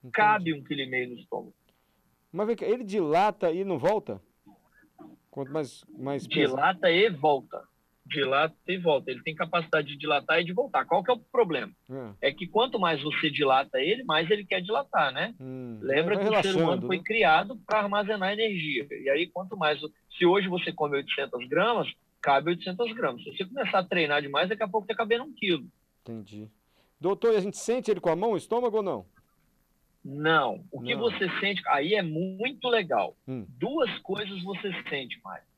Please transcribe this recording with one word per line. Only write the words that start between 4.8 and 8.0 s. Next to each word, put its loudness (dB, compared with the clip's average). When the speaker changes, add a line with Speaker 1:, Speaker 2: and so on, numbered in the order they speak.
Speaker 1:
Quanto -10
mais, -6
mais -6
pesa? 2
Speaker 2:
Dilata 2
e 6
volta. 0